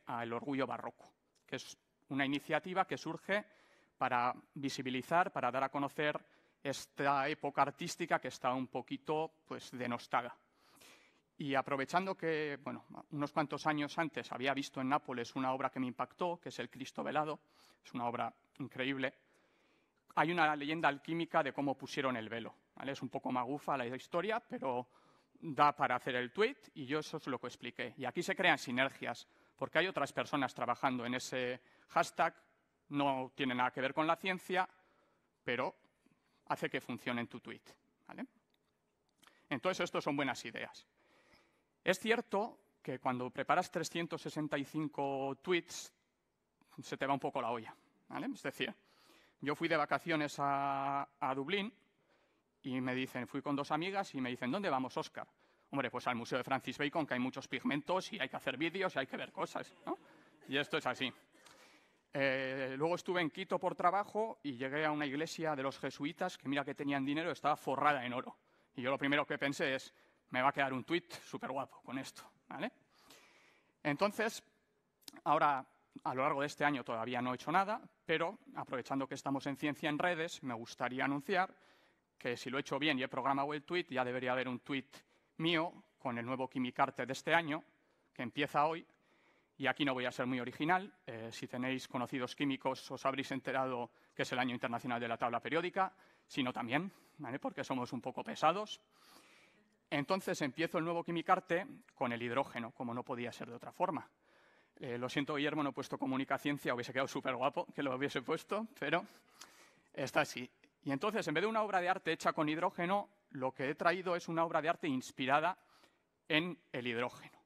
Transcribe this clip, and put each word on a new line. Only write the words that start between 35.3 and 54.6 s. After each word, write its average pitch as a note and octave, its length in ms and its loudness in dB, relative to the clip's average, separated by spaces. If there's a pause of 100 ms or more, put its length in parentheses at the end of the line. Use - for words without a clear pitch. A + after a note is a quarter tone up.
pero B2+ 320 0 (720)
hace D3+ 240 0
que C3+ 100 -2
funcione A#2+ 400 -2
en A#2 60 -2
tu B2 120 -12
tweet, A2 220 -12 (460)
¿vale? - 180 -10 (1300)
Entonces, F3 340 0
esto F3 160 0
son C#3+ 160 0
buenas C3+ 300 0
ideas. A2+ 400 -10 (1000)
Es F#3 140 4
cierto A3 600 0 (240)
que B2+ 160 -6
cuando B2+ 300 0
preparas D3 420 2
trescientos E3 520 -2
sesenta D3+ 340 -4
y C#3+ 80 0
cinco C#3 800 -2
tweets, - 500 -2 (880)
se C#3 160 -8
te C#3 100 -2
va C#3 60 2
un C3+ 80 2
poco C#3 220 -2
la A2+ 80 0
olla, A2+ 260 -6 (320)
¿vale? C#3 240 -6
Es G3+ 100 -12
decir, C#3 320 -2 (680)
yo C#3+ 120 2
fui E3 140 0
de D#3+ 80 4
vacaciones D3 640 2
a, C#3 680 0 (140)
a C3+ 140 2
Dublín F#3+ 360 -2 (920)
y C3 180 0
me B2+ 140 0
dicen, C3 320 -2
fui C3+ 160 -6
con D3 120 0
dos C#3 160 -2
amigas F#3 440 -2
y C3+ 80 -4
me B2 80 0
dicen, B2 200 -2
"¿Dónde F#3+ 200 0